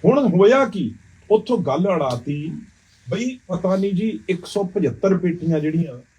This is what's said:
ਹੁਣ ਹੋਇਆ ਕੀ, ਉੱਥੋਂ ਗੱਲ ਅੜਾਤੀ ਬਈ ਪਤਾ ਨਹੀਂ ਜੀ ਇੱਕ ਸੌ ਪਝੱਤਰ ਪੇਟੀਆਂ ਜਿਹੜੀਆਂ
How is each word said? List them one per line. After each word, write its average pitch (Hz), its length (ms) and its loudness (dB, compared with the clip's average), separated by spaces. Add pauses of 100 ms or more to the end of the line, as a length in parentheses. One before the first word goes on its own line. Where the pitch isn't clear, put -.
ਹੁਣ 254 140 6
ਹੋਇਆ 226 460 6
ਕੀ, 147 300 -6 (360)
ਉੱਥੋਂ 220 260 2
ਗੱਲ 160 380 0
ਅੜਾਤੀ 147 560 -4 (580)
ਬਈ 247 380 -6
ਪਤਾ 185 280 -2
ਨਹੀਂ 196 180 0
ਜੀ 208 260 -2 (100)
ਇੱਕ 175 160 -4
ਸੌ 202 180 -4
ਪਝੱਤਰ 185 540 0
ਪੇਟੀਆਂ 165 420 0
ਜਿਹੜੀਆਂ 147 420 -2 (180)